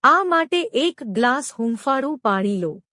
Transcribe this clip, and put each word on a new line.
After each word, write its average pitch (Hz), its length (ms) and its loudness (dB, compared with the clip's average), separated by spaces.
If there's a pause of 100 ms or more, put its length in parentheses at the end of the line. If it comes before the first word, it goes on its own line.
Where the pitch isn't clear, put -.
આ 330 200 6
માટે 339 380 0 (120)
એક 302 300 -2
ગ્લાસ 240 560 -2
હૂંફાળું 269 580 -2
પાણી 202 420 0
લો. 175 220 -6 (100)